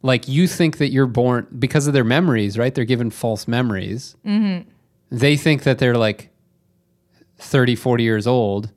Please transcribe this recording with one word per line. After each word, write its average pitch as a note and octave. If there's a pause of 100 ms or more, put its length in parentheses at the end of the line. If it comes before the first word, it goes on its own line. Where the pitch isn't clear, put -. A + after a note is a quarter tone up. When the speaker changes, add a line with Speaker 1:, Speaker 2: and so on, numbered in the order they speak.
Speaker 1:
Like, B2+
you D3
think E3+
that D3
you're C3+
born B2 (120)
because C#3
of C#3+
their C3+
memories, A#2
right? A#2+
They're B2
given A#2
false A2
memories. A2+ (100)
Speaker 2:
Mm-hmm. G3+ (420)
Speaker 1:
They C3+
think C#3+
that C3
they're, B2
like, G#2+ (1080)
thirty, B2
forty A#2+
years A2
old. G#2+